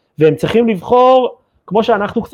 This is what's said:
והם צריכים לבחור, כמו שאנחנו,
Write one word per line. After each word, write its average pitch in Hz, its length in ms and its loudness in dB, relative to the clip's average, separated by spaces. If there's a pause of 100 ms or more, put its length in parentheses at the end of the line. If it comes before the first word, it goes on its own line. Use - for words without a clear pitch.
(180)
והם 151 160 2
צריכים 226 340 -2
לבחור, 247 680 0 (300)
כמו 208 160 0
שאנחנו, 208 400 -2 (120)